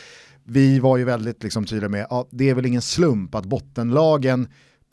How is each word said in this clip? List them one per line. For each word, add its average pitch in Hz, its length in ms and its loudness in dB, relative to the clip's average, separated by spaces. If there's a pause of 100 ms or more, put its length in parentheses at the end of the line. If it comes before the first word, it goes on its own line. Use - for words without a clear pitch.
(440)
Vi 135 360 4
var 131 180 4
ju 127 60 0
väldigt, 120 400 -4
liksom, 107 220 -4
tydliga 107 240 -6
med, 101 200 -6
ja, 123 220 -6
det 131 180 0
är 131 40 2
väl 123 120 -2
ingen 123 160 0
slump 117 540 0
att 101 100 -6
bottenlagen 127 1040 0 (460)